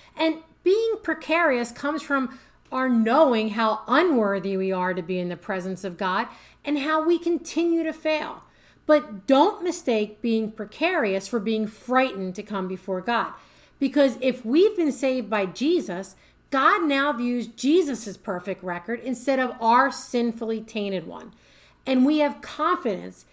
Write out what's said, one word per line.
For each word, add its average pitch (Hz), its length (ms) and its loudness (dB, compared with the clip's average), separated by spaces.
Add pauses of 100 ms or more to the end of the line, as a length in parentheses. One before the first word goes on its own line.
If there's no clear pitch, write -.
(160)
And 320 220 0 (260)
being 453 380 2
precarious 311 680 0
comes 294 300 -6
from 262 380 -4 (320)
our 262 160 0
knowing 233 640 4
how 214 380 0
unworthy 214 680 2
we 190 160 -2
are 185 220 0
to 180 80 -4
be 180 160 -4
in 180 120 -2
the 175 60 -6
presence 185 480 -6
of 175 140 -8
God 196 300 -2 (360)
and 294 140 -2
how 311 260 0
we 339 140 2
continue 339 680 -2
to 320 80 -2
fail. 311 520 -4 (420)
But 285 400 2
don't 311 380 4
mistake 220 580 -2
being 220 300 0
precarious 214 760 -2
for 240 120 -2
being 220 260 0
frightened 208 680 -2
to 202 80 -10
come 196 240 -6
before 185 340 -6
God. 233 320 -2 (460)
Because 277 420 2
if 254 240 0
we've 370 320 4
been 311 140 2
saved 254 380 -2
by 202 180 0
Jesus, 196 680 -2 (360)
God 320 320 4
now 285 300 2
views 240 340 -2
Jesus' 277 680 0
perfect 180 460 -8
record 185 360 -6
instead 262 400 -2
of 240 200 -2
our 240 320 4
sinfully 226 720 -2
tainted 196 460 -6
one. - 260 -14 (520)
And 262 200 4
we 302 140 4
have 294 220 0
confidence 220 920 -4